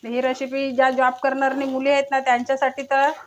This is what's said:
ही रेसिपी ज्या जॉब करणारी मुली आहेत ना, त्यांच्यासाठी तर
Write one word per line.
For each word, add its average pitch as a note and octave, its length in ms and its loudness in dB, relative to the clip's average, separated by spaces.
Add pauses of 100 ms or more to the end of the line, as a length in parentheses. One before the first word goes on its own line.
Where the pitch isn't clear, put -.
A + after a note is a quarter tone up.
ही A#3 160 -4
रेसिपी C4 520 -2
ज्या C4 180 4
जॉब B3+ 320 2
करणारी C4+ 420 0
मुली C4+ 260 -2
आहेत C#4 200 2
ना, C4+ 100 0
त्यांच्यासाठी C4 680 0
तर C#4 180 4 (180)